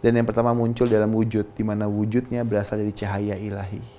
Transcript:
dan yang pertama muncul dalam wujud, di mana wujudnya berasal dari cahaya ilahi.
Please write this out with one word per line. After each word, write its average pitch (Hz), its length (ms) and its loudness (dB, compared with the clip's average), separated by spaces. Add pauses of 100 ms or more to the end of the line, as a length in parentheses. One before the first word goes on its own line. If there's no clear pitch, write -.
dan 117 80 6
yang 117 160 4
pertama 117 240 2
muncul 117 320 2
dalam 107 320 4
wujud, 110 400 0
di 110 80 -2
mana 104 240 -2
wujudnya 117 560 -2
berasal 107 400 -2
dari 104 80 -2
cahaya 101 480 -4
ilahi. 101 400 -8 (180)